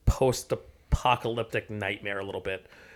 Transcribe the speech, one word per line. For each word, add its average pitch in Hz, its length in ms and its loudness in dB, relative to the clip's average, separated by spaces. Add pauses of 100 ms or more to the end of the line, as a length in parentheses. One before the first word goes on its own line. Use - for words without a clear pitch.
post-apocalyptic - 1700 0
nightmare 101 500 -6
a 98 40 -6
little 95 180 -6
bit. 95 240 -6 (300)